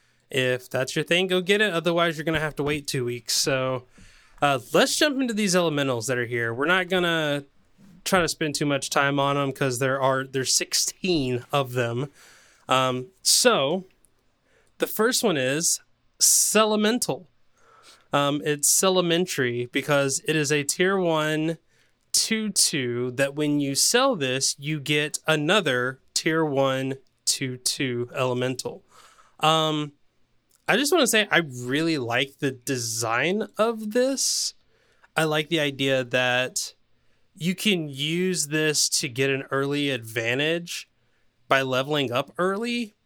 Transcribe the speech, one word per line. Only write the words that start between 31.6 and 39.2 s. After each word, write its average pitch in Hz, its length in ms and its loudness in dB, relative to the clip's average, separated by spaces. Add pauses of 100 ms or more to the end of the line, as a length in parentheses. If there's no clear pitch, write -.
like 123 400 -2
the 139 140 0
design 120 960 -2 (100)
of 220 340 -2
this. 254 640 0 (600)
I 160 80 2
like 156 240 0
the 160 120 0
idea 135 440 0
that 127 680 -2 (640)
you 175 180 -2
can 180 340 0
use 156 600 -2
this 156 400 0
to - 200 -2
get 135 220 0